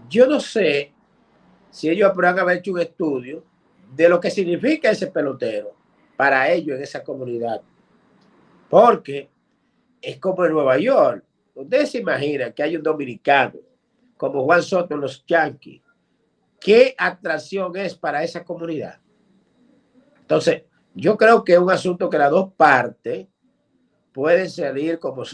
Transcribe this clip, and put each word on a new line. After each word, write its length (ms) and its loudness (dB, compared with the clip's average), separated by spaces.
Yo 180 6
no 140 0
sé 520 -2
si 180 -6
ellos 220 2
habrán 280 0
haber 200 0
hecho 140 -8
un 80 -4
estudio 640 -6
de 140 4
lo 120 4
que 100 -4
significa 600 0
ese 180 -2
pelotero 680 -6
para 340 2
ellos 260 -2
en 60 -8
esa 200 -12
comunidad, 580 -8
porque 600 4
es 180 -14
como 260 -2
en 80 2
Nueva 260 2
York. 460 2
Ustedes 360 -2
se 80 -8
imaginan 540 -4
que 100 -6
hay 140 -4
un 60 -8
dominicano 760 0
como 280 -4
Juan 180 4
Soto 320 -4
en 60 -6
los 260 -8
Yankees, 560 -2
¿qué 360 4
atracción 800 -6
es 180 -8
para 280 -6
esa 220 -10
comunidad? 540 -10
Entonces, 420 0
yo 220 0
creo 280 6
que 100 4
es 40 8
un 120 2
asunto 380 -2
que 100 -2
las 120 4
dos 260 0
partes 680 2
pueden 360 2
salir, 500 -4
como 360 -10